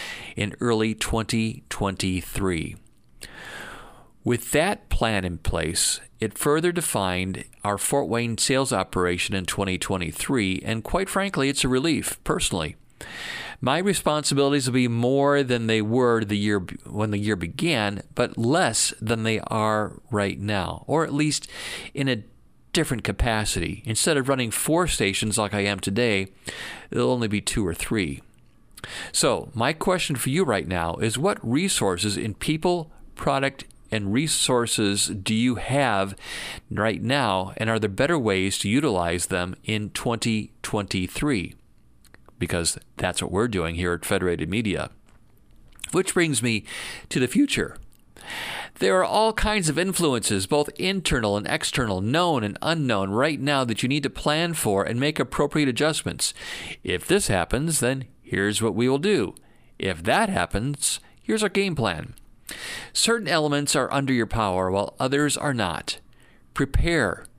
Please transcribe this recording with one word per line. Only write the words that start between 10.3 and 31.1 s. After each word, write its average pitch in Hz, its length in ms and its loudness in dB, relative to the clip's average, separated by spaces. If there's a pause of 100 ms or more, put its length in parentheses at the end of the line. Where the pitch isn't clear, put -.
and 110 180 -4
quite 190 240 -2
frankly, 190 400 0
it's 139 160 0
a 131 60 2
relief, 127 560 0
personally. 85 500 -2 (880)
My 131 160 2
responsibilities 147 920 2
will 120 60 -2
be 123 160 2
more 139 540 4
than 117 240 0
they 110 140 4
were 113 440 4
the 104 120 0
year 104 220 2
b-, 85 240 -10
when 107 280 -2
the 104 60 0
year 104 200 0
began, 104 640 -2 (120)
but - 220 0
less 123 640 2
than 113 240 -2
they 110 240 2
are 107 540 0 (100)
right 101 260 0
now, 95 500 -2
or 151 180 2
at 123 80 -4
least 147 340 0 (460)
in 135 160 -2
a 110 140 -2 (500)
different 139 320 0
capacity. 104 800 0
Instead 143 320 2
of 131 100 0
running 127 240 0
four 165 380 2
stations 101 480 0
like 104 160 0
I 101 80 0
am 101 180 0
today, 101 480 2 (640)
it'll 123 200 2
only 117 180 0
be 101 100 2
two - 260 -2
or 82 80 0
three. 82 480 -2 (920)
So, 110 400 2
my 120 180 2
question 160 460 0
for 127 120 -2
you 170 140 2
right 104 240 0
now 85 280 0
is, 110 220 -2